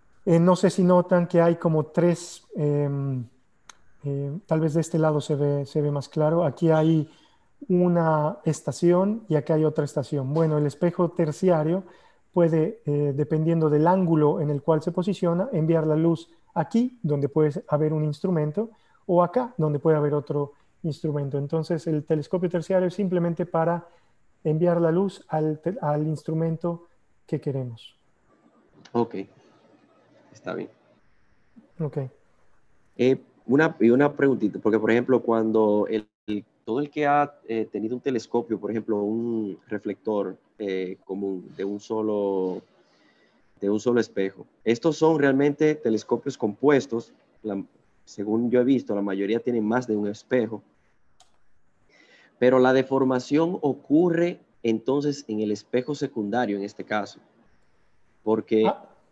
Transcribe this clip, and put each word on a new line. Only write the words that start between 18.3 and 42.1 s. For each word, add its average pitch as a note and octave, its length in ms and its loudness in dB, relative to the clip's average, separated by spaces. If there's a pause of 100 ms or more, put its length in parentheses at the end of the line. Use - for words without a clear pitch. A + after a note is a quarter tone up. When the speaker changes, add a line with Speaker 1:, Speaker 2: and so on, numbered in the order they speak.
Speaker 1:
o F3 160 4
acá, B3 340 -2
donde D3+ 220 0
puede D#3+ 180 4
haber D3 180 2
otro C#3+ 380 -4 (300)
instrumento. C#3+ 560 -4
Entonces, D#3+ 480 -4
el D3+ 180 -2
telescopio E3+ 460 -2
terciario F3+ 380 0
es F3 60 -8
simplemente F3 520 -2
para E3+ 420 -2 (560)
enviar E3+ 360 2
la D#3+ 120 2
luz F#3+ 360 -2
al D#3 320 -2
te-, G3 200 -6
al D3+ 260 -2
instrumento D#3+ 800 -4 (400)
que - 140 -6
queremos. C3 560 -8 (960)
Speaker 2:
Ok, A#2 240 -2 (1160)
está - 220 -12
bien. F2+ 140 -8 (1120)
Speaker 1:
Ok. D3+ 180 -6 (1000)
Speaker 2:
Eh, B2+ 220 2 (280)
una, D#3+ 340 4
y A2+ 100 6
una C#3+ 220 4
preguntita, A2 480 0
porque, A2 180 2
por G#2+ 140 0
ejemplo, B2 300 2
cuando A2 680 2
el G#2+ 180 -4 (600)
todo B2 120 -2
el D3 100 -6
que D3 160 -2
ha, C#3+ 280 2 (140)
eh, A2+ 240 -2
tenido A2 240 -6
un B2 60 -10
telescopio, A#2 580 -2
por G#2 100 -6
ejemplo, A2 320 -2
un A2 560 -4 (100)
reflector, G2+ 680 -4 (220)
eh, F#2+ 480 -6
común G2 500 -6
de F#2+ 80 -6
un G2+ 160 -6
solo, G2+ 800 -2 (960)